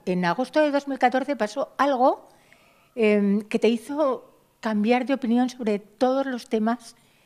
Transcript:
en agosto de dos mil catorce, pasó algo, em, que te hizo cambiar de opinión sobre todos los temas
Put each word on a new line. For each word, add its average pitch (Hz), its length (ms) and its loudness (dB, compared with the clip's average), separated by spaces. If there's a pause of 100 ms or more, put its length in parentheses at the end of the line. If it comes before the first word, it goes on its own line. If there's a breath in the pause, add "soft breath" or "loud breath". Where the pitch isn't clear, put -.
en 180 180 -2
agosto 247 360 0
de 302 100 2
dos 277 160 -2
mil 269 140 -8
catorce, 262 340 0
pasó 220 440 -6
algo, 269 500 2 (680 soft breath)
em, 208 480 4
que - 160 -4
te 220 100 4
hizo 262 680 -2 (240)
cambiar 220 460 0
de 269 80 0
opinión 240 340 0
sobre 214 320 -4
todos 262 460 -2
los 247 220 -8
temas 226 460 -4 (320 soft breath)